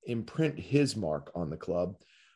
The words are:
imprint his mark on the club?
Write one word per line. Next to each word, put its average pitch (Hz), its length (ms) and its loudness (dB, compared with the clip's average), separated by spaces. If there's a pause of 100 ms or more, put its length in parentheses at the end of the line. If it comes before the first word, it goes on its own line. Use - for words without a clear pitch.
imprint 123 560 0
his 135 340 4
mark 76 400 -2
on 85 160 -2
the 80 60 -4
club? 87 400 0 (400)